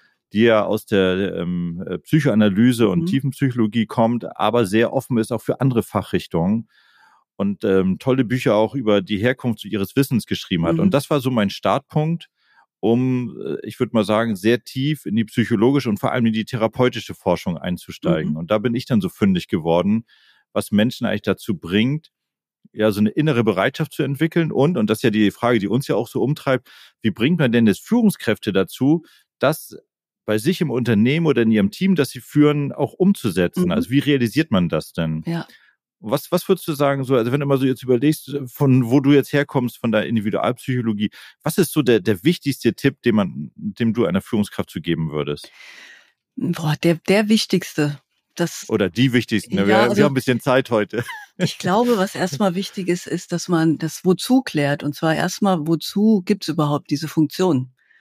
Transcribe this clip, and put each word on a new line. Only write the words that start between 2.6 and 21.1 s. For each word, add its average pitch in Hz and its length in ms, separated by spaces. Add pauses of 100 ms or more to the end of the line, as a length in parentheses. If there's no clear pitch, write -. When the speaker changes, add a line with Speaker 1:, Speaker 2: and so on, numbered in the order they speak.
Speaker 1:
und 87 160
Speaker 2:
Mhm. - 20
Speaker 1:
Tiefenpsychologie 123 800
kommt, 117 380 (120)
aber 110 300
sehr 107 260
offen 127 260
ist 110 140
auch 113 100
für - 180
andere 123 220
Fachrichtungen 95 840 (680)
und, 101 280
ähm, 95 340
tolle 131 260
Bücher 123 320
auch 110 180
über 107 280
die 95 160
Herkunft 120 460
ihres 98 320
Wissens 135 300
geschrieben 87 400
hat. 82 120
Speaker 2:
Mhm. 85 40
Speaker 1:
Und 98 120
das 139 160
war 147 100
so 127 100
mein 104 200
Startpunkt, 156 800 (520)
um, 123 640
äh, 76 120 (100)
ich 110 140
würd 120 140
mal 110 100
sagen, 107 320
sehr 113 280
tief 143 420
in 101 100
die 113 80
psychologische 120 640
und 104 100
vor - 120
allem 113 140
in 113 60
die 110 140
therapeutische 113 680
Forschung 87 440
einzusteigen. 80 760
Speaker 2:
Mhm. 78 40
Speaker 1:
Und 82 140
da 107 80
bin 117 160
ich 131 120
dann 113 160
so 90 80
fündig 95 380
geworden, 90 560 (480)
was 104 200
Menschen 110 340
eigentlich 101 160